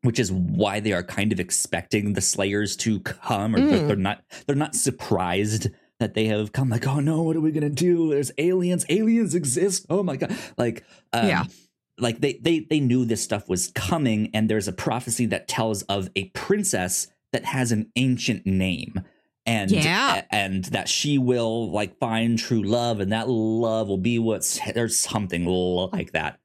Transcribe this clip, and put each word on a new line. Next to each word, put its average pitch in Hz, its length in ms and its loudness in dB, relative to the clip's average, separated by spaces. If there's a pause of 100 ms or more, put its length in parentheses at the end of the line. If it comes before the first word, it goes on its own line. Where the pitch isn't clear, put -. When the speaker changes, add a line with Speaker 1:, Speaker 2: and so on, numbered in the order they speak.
Speaker 1:
which 117 160 2
is 101 140 0
why 95 480 2
they 107 120 0
are 90 100 0
kind 101 300 0
of 90 80 -2
expecting 101 720 -2
the 92 60 -2
Slayers 101 560 -2
to 107 240 0
come, 110 540 -2
or 240 60 4
they're, 285 200 4
Speaker 2:
Mm. 151 80 0
Speaker 1:
they're 104 80 2
not, 95 280 -2 (220)
they're 143 100 2
not 151 180 -2
surprised 101 960 0 (300)
that 110 160 -2
they 110 120 2
have 107 260 0
come. 131 160 0
Like, 110 180 0
"Oh 139 140 0
no, 156 220 0
what 160 140 0
are 165 40 0
we 156 120 2
gonna 147 180 0
do? 165 400 2
There's 143 280 0
aliens, 180 520 2
aliens 220 440 2
exist. 175 540 0
Oh 190 140 2
my 160 140 -2
God." 180 200 -2 (220)
Like, 120 260 -2 (280)
um, 113 160 2
Speaker 2:
Yeah. 85 160 2 (540)
Speaker 1:
like, 117 220 0
they, 139 140 2
they, 160 260 2
they 156 200 0
knew 127 260 4
this 113 160 0
stuff - 260 -4
was 92 260 0
coming, 113 600 0
and 107 160 4
there's 107 180 2
a 98 40 -4
prophecy 120 540 -2
that - 220 -2
tells 110 360 -2
of 98 300 -4
a 98 160 -2
princess 147 800 -2 (240)
that - 140 -2
has 127 260 0
an 110 240 -2
ancient 127 500 0
name. 92 540 -2 (460)
And, 107 240 0
Speaker 2:
Yeah. 175 460 2 (140)
Speaker 1:
a-, - 40 -4
and 95 320 -2
that - 220 -4
she 147 300 0
will, 117 520 0
like, 104 280 -4
find 113 400 0
true 113 240 0
love, 113 380 0
and 95 120 0
that 110 180 -2
love 113 580 0
will 98 80 0
be 117 220 0
what's, 110 420 -2 (140)
there's 117 240 0
something 90 480 -2
like 90 680 0
that. 78 320 -4